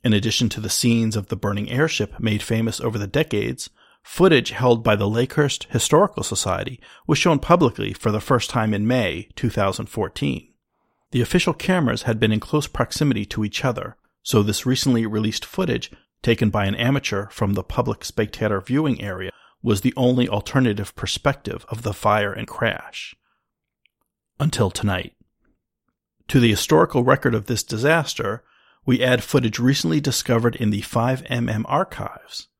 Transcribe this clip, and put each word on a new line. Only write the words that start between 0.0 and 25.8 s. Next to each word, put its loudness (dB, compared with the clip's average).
In 4
addition 2
to -6
the -6
scenes 2
of -4
the -4
burning -4
airship -2
made 0
famous -2
over -2
the -4
decades, -2
footage 4
held 2
by 4
the 0
Lakehurst 0
Historical 2
Society -4
was 2
shown 4
publicly 2
for -4
the -2
first 0
time 0
in 0
May 0
two -2
thousand -2
fourteen. -6
The 0
official 2
cameras 0
had -2
been 2
in 0
close -2
proximity -2
to -4
each -6
other, -4
so 2
this 0
recently 2
released -2
footage, -4
taken 2
by 0
an 0
amateur -2
from -2
the -2
public -4
spectator -2
viewing 0
area, -8
was 2
the 0
only 4
alternative 0
perspective -4
of -8
the -4
fire 0
and -8
crash. -6
Until 2
tonight. -4